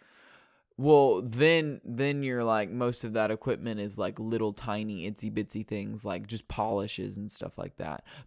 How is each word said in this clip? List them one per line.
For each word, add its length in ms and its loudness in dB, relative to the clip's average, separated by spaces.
well, 420 8
then, 600 2
then 380 -2
you're, 220 0
like, 260 2
most 320 -2
of 120 -6
that 180 2
equipment 480 -2
is, 180 -6
like, 220 -4
little 320 0
tiny 580 -6
itsy 180 -8
bitsy 380 -4
things, 380 -6
like, 240 -6
just 180 -8
polishes 720 -4
and 160 -8
stuff 260 -10
like 200 -10
that. 260 -8